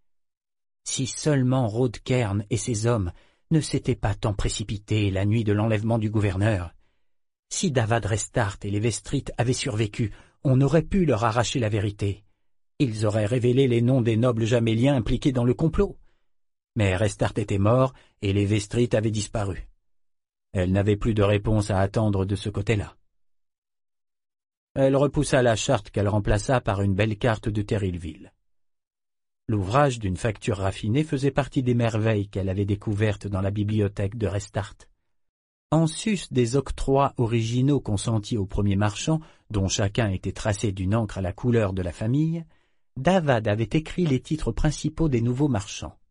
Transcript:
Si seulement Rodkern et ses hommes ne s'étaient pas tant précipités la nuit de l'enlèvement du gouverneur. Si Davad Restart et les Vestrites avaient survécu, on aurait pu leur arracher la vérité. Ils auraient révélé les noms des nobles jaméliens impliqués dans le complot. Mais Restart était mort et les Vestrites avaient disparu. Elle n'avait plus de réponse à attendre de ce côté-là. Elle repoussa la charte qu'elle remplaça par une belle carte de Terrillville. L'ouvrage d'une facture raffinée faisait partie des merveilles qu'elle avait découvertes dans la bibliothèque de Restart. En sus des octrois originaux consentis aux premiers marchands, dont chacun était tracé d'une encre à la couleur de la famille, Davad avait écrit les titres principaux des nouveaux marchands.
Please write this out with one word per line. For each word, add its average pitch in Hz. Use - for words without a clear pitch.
Si -
seulement 131
Rodkern 113
et 120
ses 110
hommes 107
ne 156
s'étaient -
pas 104
tant 107
précipités 107
la 95
nuit 110
de 104
l'enlèvement 110
du 107
gouverneur. 101
Si 190
Davad 117
Restart 101
et 101
les 104
Vestrites 120
avaient 123
survécu, 110
on 131
aurait 147
pu 180
leur 120
arracher 120
la 110
vérité. 101
Ils 110
auraient 107
révélé 123
les 117
noms 127
des 113
nobles 113
jaméliens 120
impliqués 127
dans 127
le 123
complot. 160
Mais 95
Restart 107
était 104
mort 123
et 98
les 101
Vestrites 110
avaient 110
disparu. 104
Elle 92
n'avait 101
plus 107
de 104
réponse 104
à 95
attendre 98
de 98
ce 101
côté-là. 101
Elle 135
repoussa 139
la 117
charte -
qu'elle 101
remplaça 107
par 101
une 101
belle 107
carte 113
de 104
Terrillville. 95
L'ouvrage 117
d'une 92
facture 110
raffinée 104
faisait 143
partie 135
des 123
merveilles 110
qu'elle 95
avait 98
découvertes 104
dans 98
la 98
bibliothèque 104
de 107
Restart. 98
En 160
sus 190
des 123
octrois 139
originaux 120
consentis 110
aux 92
premiers 101
marchands, 104
dont 95
chacun 104
était 92
tracé 107
d'une 95
encre 110
à 98
la 90
couleur 113
de 92
la 87
famille, 156
Davad 139
avait 107
écrit 160
les 131
titres -
principaux 156
des 123
nouveaux 123
marchands. -